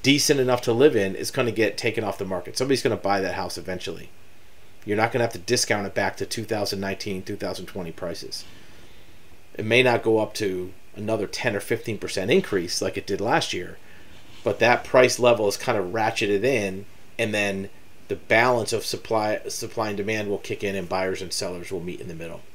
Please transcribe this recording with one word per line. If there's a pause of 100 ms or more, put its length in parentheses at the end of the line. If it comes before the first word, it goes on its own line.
decent
enough
to
live
in
is
gonna
get
taken
off
the
market.
Somebody's
gonna
buy
that
house
eventually. (760)
You're
not
gonna
have
to
discount
it
back
to
two
thousand
nineteen,
two
thousand
twenty
prices. (1120)
It
may
not
go
up
to (220)
another
ten
or
fifteen
percent
increase
like
it
did
last
year, (680)
but
that
price
level
is
kind
of
ratcheted
in, (320)
and
then (400)
the
balance
of
supply,
supply
and
demand
will
kick
in,
and
buyers
and
sellers
will
meet
in
the
middle. (140)